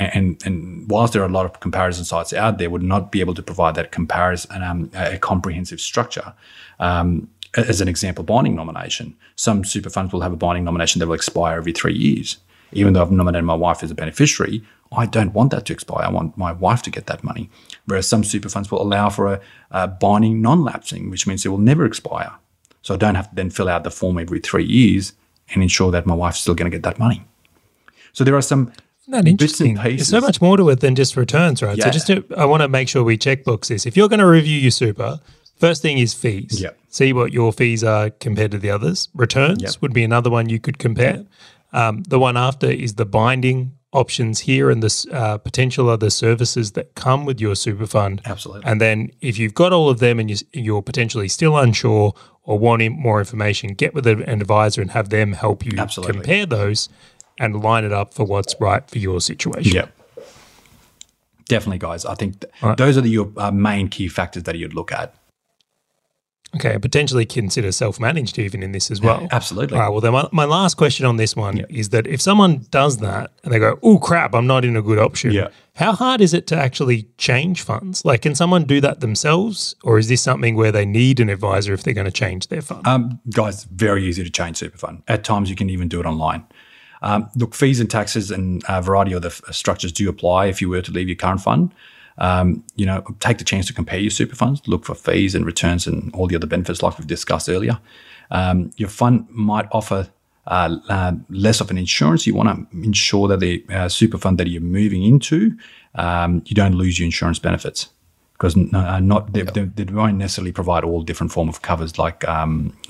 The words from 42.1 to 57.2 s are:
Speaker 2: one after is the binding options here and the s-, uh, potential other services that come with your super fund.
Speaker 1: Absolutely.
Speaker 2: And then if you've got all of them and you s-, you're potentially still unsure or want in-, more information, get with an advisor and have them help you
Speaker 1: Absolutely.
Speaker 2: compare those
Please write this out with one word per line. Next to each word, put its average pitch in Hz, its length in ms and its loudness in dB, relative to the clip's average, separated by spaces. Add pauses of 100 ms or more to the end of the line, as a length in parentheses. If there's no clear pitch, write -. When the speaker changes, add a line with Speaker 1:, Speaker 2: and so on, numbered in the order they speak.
Speaker 2:
one 127 180 4
after 131 340 0
is 123 260 -4
the 110 100 0
binding 127 680 0 (220)
options 120 460 0
here 135 300 2
and 117 120 2
the 110 40 2
s-, - 240 -2
uh, 110 280 -4
potential 127 500 0
other 110 220 2
services 113 640 0
that - 220 -10
come 131 300 0
with 135 160 -4
your 104 140 -2
super 104 320 -4
fund. 98 400 0
Speaker 1:
Absolutely. 101 440 -12
Speaker 2:
And 107 100 2
then 110 300 2 (120)
if 113 160 -4
you've 110 160 -2
got 180 180 4
all 160 160 4
of 123 100 4
them 120 200 4
and 110 120 -2
you 104 40 -4
s-, 98 180 -6
you're 107 300 -2
potentially 113 460 -4
still 156 280 2
unsure 107 560 4 (320)
or 107 140 -2
want 113 240 4
in-, 113 100 0
more 117 280 0
information, 104 540 -4
get - 200 -2
with 135 120 -4
an 110 160 4
advisor 107 600 0
and 92 80 -4
have 107 180 -2
them 107 240 0
help 101 320 -2
you 117 140 -4
Speaker 1:
Absolutely. 92 360 -6
Speaker 2:
compare 156 320 -2
those 104 420 -2 (500)